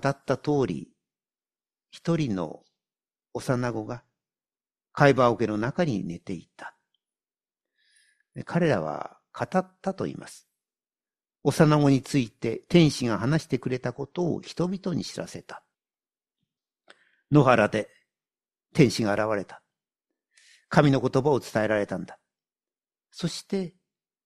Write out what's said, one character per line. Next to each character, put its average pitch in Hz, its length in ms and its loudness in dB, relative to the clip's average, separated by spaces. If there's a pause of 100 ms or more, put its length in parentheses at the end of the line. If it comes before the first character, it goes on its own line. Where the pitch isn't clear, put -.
っ - 180 -4
た 131 120 -2
通 143 300 -2
り、 - 220 -8 (1000)
一 - 260 -4
人 135 180 -2
の 82 280 -6 (720)
幼 123 400 -4
子 110 140 -8
が 120 160 -12 (920)
貝 139 220 6
羽 120 160 4
桶 113 160 0
の 107 100 -2
中 131 280 -2
に 117 200 -4
寝 85 140 -10
て - 140 -12
い 82 240 -12
た。 - 200 -18 (1600)
で、 131 100 -12
彼 170 240 0
ら 101 140 2
は 73 360 -8 (140)
語 - 120 -8
っ - 360 -4
た 190 140 -6
と 104 100 -6
言 71 100 -6
い - 20 -14
ま - 120 -16
す。 - 180 -20 (960)
幼 151 360 4
子 143 120 4
に 131 120 2
つ - 160 -2
い 117 100 0
て - 300 -6 (100)
天 160 220 6
使 - 160 -4
が 107 120 0
話 139 260 -2
し - 20 -20
て 131 120 -2
く - 100 -8
れ 127 100 -4
た 123 140 -6
こ 139 140 -12
と 175 280 -4
を - 80 -6
人 - 280 -6
々 185 260 -6
に 95 80 -4
知 - 140 -14
ら - 80 -8
せ - 160 -16
た。 - 200 -20 (1700)
野 143 120 8
原 117 260 6
で 107 200 -4 (840)
天 127 160 6
使 117 140 -2
が 101 100 0
現 107 220 -2
れ 95 80 -4
た。 - 180 -20 (1080)
神 151 220 4
の 131 100 2
言 127 220 0
葉 147 80 0
を 123 100 2
伝 107 240 -4
え 107 40 0
ら 107 100 0
れ 101 80 -2
た 92 120 -8
ん 87 60 -12
だ。 - 140 -18 (920)
そ - 180 -6
し - 140 -10
て 190 320 -6 (520)